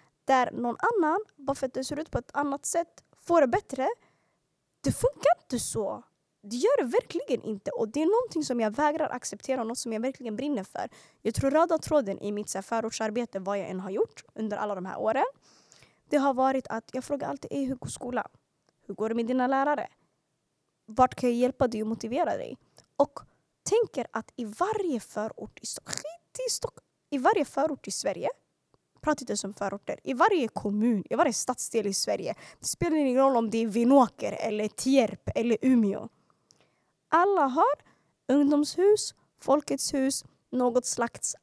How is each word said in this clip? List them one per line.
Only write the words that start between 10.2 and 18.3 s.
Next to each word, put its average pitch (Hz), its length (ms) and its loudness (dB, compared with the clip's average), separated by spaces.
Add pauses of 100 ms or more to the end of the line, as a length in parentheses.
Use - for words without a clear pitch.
brinner 262 280 -2
för. - 260 -8 (320)
Jag 220 140 -2
tror 269 160 0
röda 330 260 4
tråden 247 420 0
i 208 120 -4
mitt, 208 180 -6
så - 80 -8
här, 190 60 -6
förortsarbete, 226 760 -4
vad 202 200 -2
jag 185 100 -6
än 185 100 -6
har 185 100 -8
gjort 240 340 -4 (120)
under 208 220 -6
alla 208 180 -4
de 185 100 -8
här 190 140 -8
åren, 226 260 0 (840)
det 294 80 2
har 277 160 2
varit 262 340 0
att - 260 -8
jag 254 100 -6
frågar 277 260 -4
alltid: 277 220 -10
"Ey, 277 140 -2
hur 262 100 -4
går - 140 -10
skolan? 240 380 -6 (600)